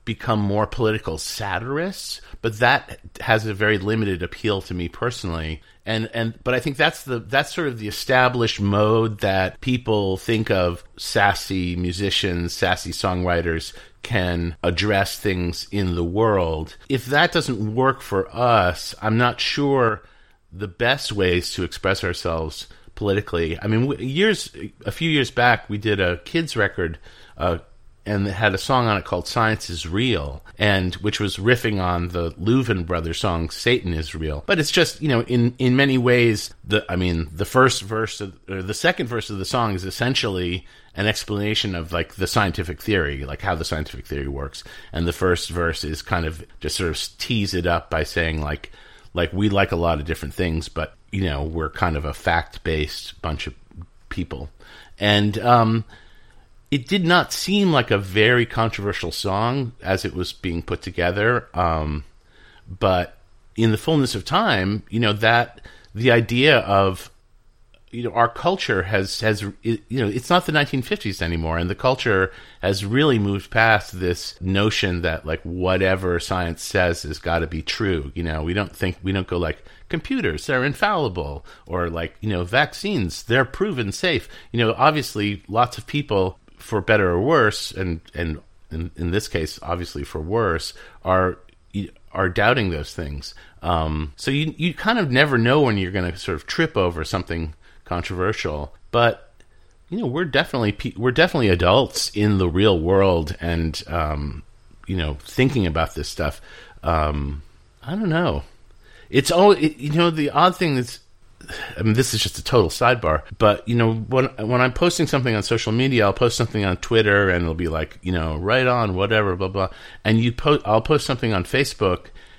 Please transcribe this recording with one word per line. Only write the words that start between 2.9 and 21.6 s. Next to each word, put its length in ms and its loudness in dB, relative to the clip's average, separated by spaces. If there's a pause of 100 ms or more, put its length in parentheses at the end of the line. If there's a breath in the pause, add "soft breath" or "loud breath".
has 260 2
a 80 -4
very 240 2
limited 440 -2
appeal 400 -2
to 120 -10
me 140 -4
personally. 720 -6 (240 soft breath)
And, 280 -4
and, 300 -4
but 100 0
I 60 2
think 180 -4
that's 260 0
the, 160 -6
that's 340 -2
sort 140 -4
of 120 -6
the 80 -8
established 720 2
mode 600 2
that 400 0
people 580 0
think 320 0
of 340 0 (140)
sassy 760 0
musicians, 800 -2
sassy 380 -2
songwriters 840 -2 (280 loud breath)
can 640 -2
address 560 0
things 520 -2
in 240 0
the 80 0
world. 720 0 (100)
If 200 -2
that 240 2
doesn't 420 -2
work 280 0
for 320 -2
us, 680 2
I'm 160 2
not 240 2
sure 640 2 (480 soft breath)
the 160 -8
best 440 -2
ways 420 0
to 100 -4